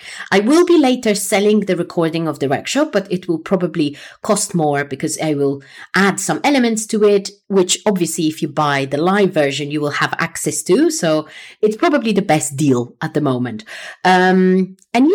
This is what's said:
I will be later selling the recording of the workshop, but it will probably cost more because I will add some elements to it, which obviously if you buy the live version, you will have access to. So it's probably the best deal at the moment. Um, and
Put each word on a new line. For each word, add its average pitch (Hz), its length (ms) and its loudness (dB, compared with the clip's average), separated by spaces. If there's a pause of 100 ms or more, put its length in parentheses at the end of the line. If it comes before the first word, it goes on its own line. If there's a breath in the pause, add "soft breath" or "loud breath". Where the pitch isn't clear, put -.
(340 loud breath)
I 202 80 4
will 311 240 4
be 349 120 4
later 254 380 2
selling 208 460 2
the 190 160 -2
recording 165 500 -2
of 139 120 -4
the 135 100 0
workshop, 262 420 -2
but 196 180 -2
it 185 200 -6
will 160 100 -2
probably 170 580 -2 (240 loud breath)
cost - 320 -2
more 147 300 0
because 139 380 -8
I 156 120 -2
will 139 300 -2 (320 loud breath)
add 185 240 2
some 156 240 -4
elements 240 440 0
to 214 180 0
it, 202 260 2 (160)
which 190 380 2
obviously 175 420 0
if 156 140 -4
you 156 80 -4
buy 143 340 0
the 143 180 -4 (100)
live 196 220 2
version, 143 380 -2
you 151 80 -4
will 147 120 -2 (120)
have 143 160 -2
access - 440 -4
to. 294 280 2
So 156 380 -2 (320 loud breath)
it's 214 160 0
probably 277 340 0
the 196 100 2 (120)
best 147 240 -2
deal 123 420 0
at 160 140 -6
the 151 80 0
moment. 123 420 -2 (400 loud breath)
Um, 185 720 4 (180)
and 254 220 4